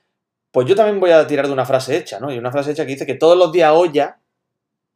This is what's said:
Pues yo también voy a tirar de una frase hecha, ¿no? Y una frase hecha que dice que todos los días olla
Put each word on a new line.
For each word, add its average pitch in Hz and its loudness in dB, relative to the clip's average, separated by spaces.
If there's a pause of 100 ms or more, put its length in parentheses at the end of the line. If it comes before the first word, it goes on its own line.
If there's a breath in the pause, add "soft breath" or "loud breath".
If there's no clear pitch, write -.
(500)
Pues 127 0
yo 180 0
también 208 2
voy 180 2
a 156 6
tirar 139 -2
de 139 -4
una 131 -2
frase 131 -2
hecha, - -10
¿no? 135 -10
Y 120 -8
una 120 -8
frase 143 -4
hecha 147 -8
que 131 -10
dice 143 -10
que 127 -6
todos 165 4
los 175 2
días 165 2
olla 151 0 (760)